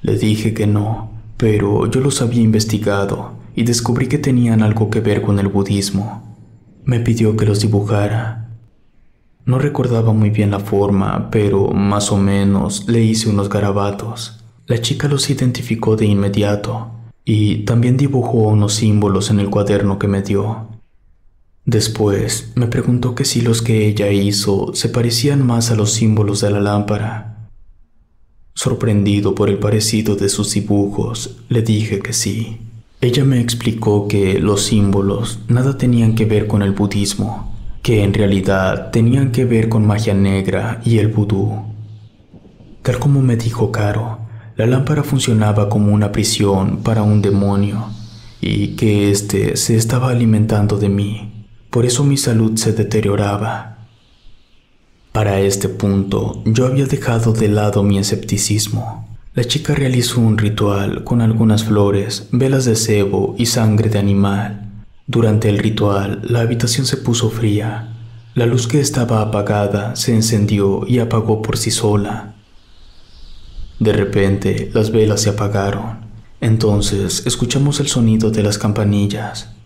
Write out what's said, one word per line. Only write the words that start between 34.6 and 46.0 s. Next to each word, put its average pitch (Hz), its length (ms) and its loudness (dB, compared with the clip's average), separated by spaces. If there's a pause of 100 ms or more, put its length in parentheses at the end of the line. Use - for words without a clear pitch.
símbolos 101 840 0
nada 127 300 2
tenían 117 380 4
que 110 100 2
ver 104 220 2
con 104 160 2
el 98 80 2
budismo, 101 840 -2 (300)
que 107 200 2
en 101 120 2
realidad 98 760 0
tenían 123 420 2
que 131 140 2
ver 113 240 2
con 110 160 2
magia 104 300 2
negra 98 680 0
y 113 140 4
el 104 120 4
vudú. 98 420 0 (1300)
Tal 117 160 -2
como 139 240 2
me 123 140 4
dijo 110 360 -2
Caro, 107 480 -2 (360)
la 110 100 0
lámpara 139 380 2
funcionaba 110 640 2
como 104 240 2
una 104 180 2